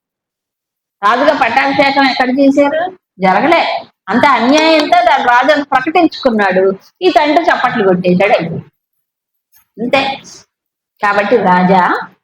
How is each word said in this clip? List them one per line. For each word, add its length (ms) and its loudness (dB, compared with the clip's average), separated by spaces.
రాజుగా 380 2
పట్టాభిషేకం 600 0
ఎక్కడ 260 0
చేశారు? 600 0
జరగలే. 600 0
అంత 180 0
అన్యాయంతో 760 2
దాని 200 0
రాజును 400 0
ప్రకటించుకున్నాడు. 1080 0
ఈ 80 2
తండ్రి 340 0
చప్పట్లు 440 -2
కొట్టేశాడు, 440 0
అయిపోయింది. 320 -4
అంతే. 380 -4
కాబట్టి 340 0
రాజా 720 2